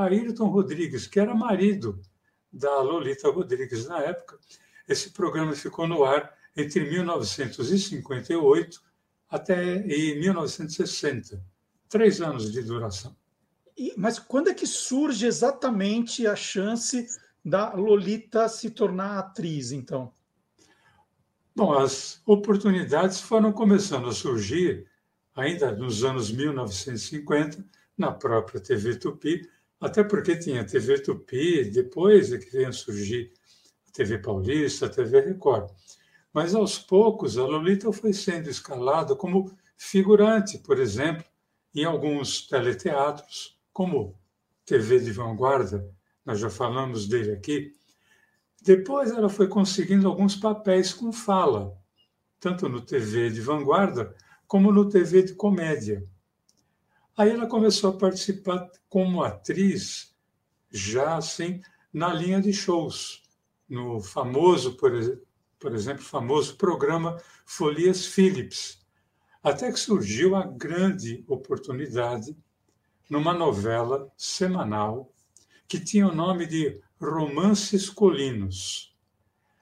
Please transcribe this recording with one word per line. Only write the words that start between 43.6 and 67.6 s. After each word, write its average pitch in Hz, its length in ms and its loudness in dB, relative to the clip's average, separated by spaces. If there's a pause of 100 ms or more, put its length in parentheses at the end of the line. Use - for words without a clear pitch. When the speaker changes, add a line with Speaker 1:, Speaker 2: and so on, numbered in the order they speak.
Speaker 1:
como 147 480 -2 (460)
T 135 140 2
V 117 220 4
de 113 120 -4
Vanguarda, 113 760 -2 (380)
nós 113 160 -4
já 113 80 -2
falamos 120 580 -4
dele 107 260 -2
aqui. 147 420 -6 (880)
Depois 220 480 4
ela 220 180 2
foi 196 200 2
conseguindo 190 600 2
alguns 196 280 2
papéis 202 580 0
com 233 180 -6
fala, 131 640 0 (640)
tanto 180 280 -4
no 123 120 -6
T 135 180 -4
V 117 320 -2
de 110 100 -6
Vanguarda, 143 760 0 (320)
como 202 260 6
no 202 160 6
T 202 140 6
V 175 200 6
de 185 120 -2
Comédia. 147 720 0 (1080)
Aí 214 160 6
ela 233 160 -2
começou 214 440 4
a 190 80 -2
participar 185 720 -2 (180)
como 185 340 0
atriz, 139 920 -2 (540)
já 110 460 -2
assim, 175 440 -6 (320)
na 170 200 -2
linha 180 280 0
de 202 140 2
shows, - 680 -4 (460)
no 120 320 -6
famoso, 127 760 2
por 127 180 2
exe-, 117 260 -4 (380)
por 127 160 -6
exemplo, 123 280 -6
famoso 135 540 -2
programa 165 640 0 (240)
Folias 170 640 0